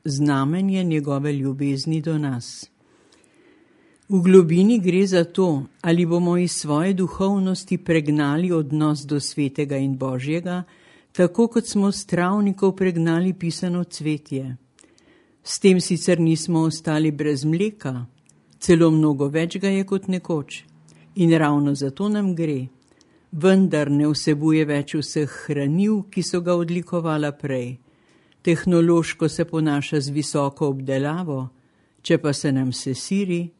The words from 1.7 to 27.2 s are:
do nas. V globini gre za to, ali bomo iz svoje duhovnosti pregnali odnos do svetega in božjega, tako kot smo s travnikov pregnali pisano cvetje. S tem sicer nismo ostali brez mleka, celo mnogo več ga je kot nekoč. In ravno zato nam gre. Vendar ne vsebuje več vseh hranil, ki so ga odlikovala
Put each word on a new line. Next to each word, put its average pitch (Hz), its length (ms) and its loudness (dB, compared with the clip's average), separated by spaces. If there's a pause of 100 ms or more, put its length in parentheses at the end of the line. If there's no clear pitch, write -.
do 160 160 -2
nas. 131 520 -8 (1400)
V 190 120 2
globini 185 580 6
gre 185 280 2
za 180 160 2
to, 170 400 -2 (180)
ali 170 240 2
bomo 175 320 2
iz 175 140 0
svoje 156 420 -2
duhovnosti 190 840 -2
pregnali 151 720 0
odnos 151 540 -2
do 143 140 -2
svetega 139 580 -4
in 135 200 -2
božjega, 156 680 -6 (480)
tako 180 360 2
kot 233 200 -2
smo 202 240 0
s - 140 -8
travnikov 190 680 0
pregnali 170 580 0
pisano 175 500 -4
cvetje. 143 720 -6 (840)
S - 160 -10
tem 185 220 6
sicer 175 380 0
nismo 160 400 0
ostali 156 520 0
brez 147 340 -2
mleka, 160 600 -4 (540)
celo 165 320 6
mnogo 151 360 2
več 160 300 -4
ga 196 120 -2
je 196 140 0
kot 190 240 -4
nekoč. 175 560 -6 (520)
In 165 220 6
ravno 147 380 2
zato 139 340 -4
nam 202 260 -2
gre. 147 320 -4 (640)
Vendar 160 600 4
ne 147 160 2
vsebuje 156 580 2
več 143 300 -2
vseh 147 340 -4 (160)
hranil, 175 640 0
ki 175 140 -4
so 180 180 -4
ga 175 160 0
odlikovala 165 720 -2